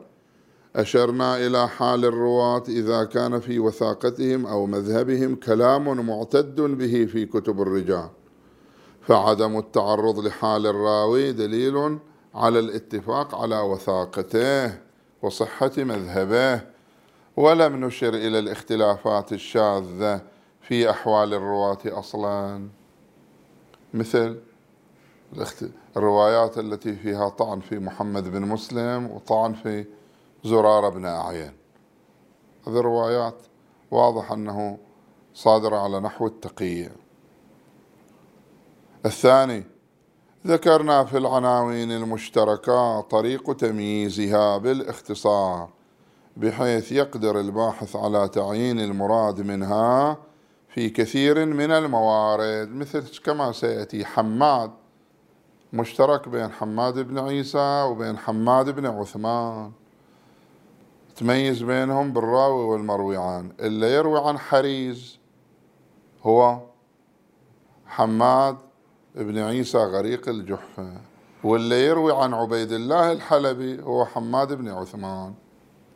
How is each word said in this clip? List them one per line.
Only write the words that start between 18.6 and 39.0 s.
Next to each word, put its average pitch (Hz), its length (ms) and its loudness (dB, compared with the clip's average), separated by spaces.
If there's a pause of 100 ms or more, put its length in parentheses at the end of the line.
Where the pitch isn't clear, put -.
الشاذة 101 880 -2 (400)
في 117 280 2
أحوال 107 440 0
الرواة 101 520 -2
أصلًا، 101 840 -8 (1200)
مثل 113 460 0 (920)
الاخت-، - 360 -10 (280)
الروايات 107 600 4
التي 107 380 -6
فيها 101 340 -2
طعن 104 300 -4
في 104 200 -10
محمد 98 520 -6
بن 98 100 -4
مسلم 117 720 -6
وطعن 110 420 -2
في 107 320 -8 (580)
زرارة 107 460 4
بن 92 160 -6
أعين، 82 460 -8 (1160)
هذه 117 120 0
الروايات 117 560 0 (560)
واضح 117 400 2
أنه 104 460 -6 (560)
صادرة 110 420 4
على 98 240 -2
نحو 107 280 -4
التقية. 87 640 -8 (2250)